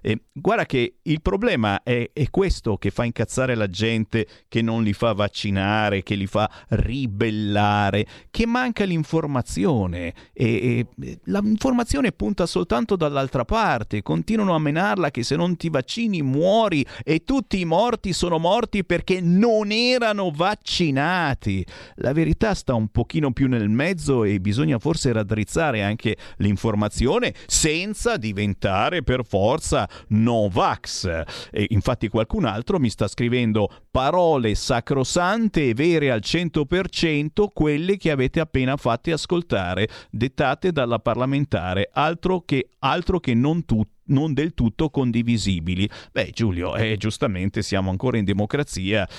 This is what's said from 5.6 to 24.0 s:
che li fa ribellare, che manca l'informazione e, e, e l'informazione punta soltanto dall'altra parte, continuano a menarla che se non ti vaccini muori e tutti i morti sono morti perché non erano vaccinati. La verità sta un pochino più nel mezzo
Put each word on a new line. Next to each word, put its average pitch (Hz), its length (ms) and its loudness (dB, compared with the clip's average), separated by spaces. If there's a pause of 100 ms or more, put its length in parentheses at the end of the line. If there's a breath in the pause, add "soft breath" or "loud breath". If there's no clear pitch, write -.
che 104 140 -2
li 98 100 -2
fa 104 240 0 (200 loud breath)
ribellare, 104 1300 0 (280 loud breath)
che 226 140 0
manca 240 360 0
l'informazione 147 1300 0 (200 loud breath)
e, - 120 -2
e, 117 420 2 (140)
e - 260 -12
l'informazione 226 840 0
punta 202 360 -2
soltanto 202 500 0
dall'altra 143 480 0
parte, 135 580 0
continuano 185 540 0
a - 20 2
menarla 160 540 0
che 120 100 -4
se 135 140 -2
non 170 200 0
ti 165 120 -4
vaccini 175 520 -2
muori 165 640 2 (200 loud breath)
e 156 180 0
tutti 254 380 -2
i 180 40 -2
morti 208 440 0
sono 175 300 0
morti 196 480 0
perché 185 340 0
non 208 500 4
erano 220 600 0
vaccinati. 151 1300 0 (340 loud breath)
La - 180 0
verità 165 400 2
sta - 180 -4
un 110 160 0
pochino 139 440 0
più 135 160 2
nel 113 200 2
mezzo 139 560 2